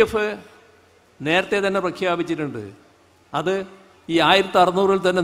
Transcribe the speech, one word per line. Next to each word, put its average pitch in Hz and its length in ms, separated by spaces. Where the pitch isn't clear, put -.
എഫ് 214 200
നേരത്തെ 185 380
തന്നെ 196 200
പ്രഖ്യാപിച്ചിട്ടുണ്ട്, 160 760
അത് 170 140
ഈ - 20
ആയിരത്തി 190 340
അറുന്നൂറിൽ 190 440
തന്നെ 180 160